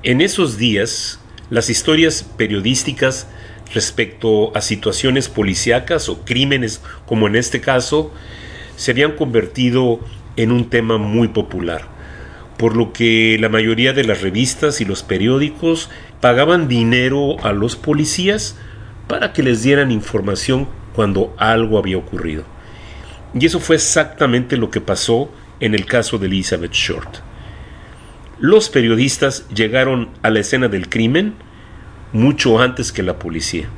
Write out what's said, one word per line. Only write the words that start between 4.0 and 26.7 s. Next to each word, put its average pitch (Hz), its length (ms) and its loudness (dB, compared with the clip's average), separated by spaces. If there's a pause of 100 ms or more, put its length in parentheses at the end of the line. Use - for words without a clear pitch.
a 107 60 0
situaciones 120 720 -2
policíacas 117 800 0
o 85 160 -8
crímenes, 127 560 0 (240)
como 110 220 2
en 104 80 2
este 123 260 0
caso, 143 500 0 (640)
se - 140 -4
habían 143 220 2
convertido 123 880 2 (360)
en 113 160 2
un 120 160 2
tema 113 300 2
muy 107 300 2
popular, 87 580 -4 (720)
por 113 180 2
lo 117 160 2
que 113 480 4
la 113 80 2
mayoría 110 460 2
de 135 100 2
las 101 160 0
revistas 120 640 0
y - 20 -2
los 98 180 -4
periódicos 143 840 0 (320)
pagaban 151 460 4
dinero 127 800 2
a 107 80 0
los 104 240 -2
policías 180 840 -2 (480)
para - 260 -2
que 143 120 0
les 120 180 2
dieran 139 300 4
información 107 760 -2 (260)
cuando 98 460 0
algo 110 400 4
había 95 180 0
ocurrido. 82 460 -6 (960)
Y 139 80 4
eso 165 140 2
fue 160 160 4
exactamente 131 800 2
lo 110 140 0
que 107 100 -2
pasó 117 500 0 (300)
en 110 140 2
el 98 120 0
caso 120 320 0
de 98 80 -2
Elizabeth 92 460 -2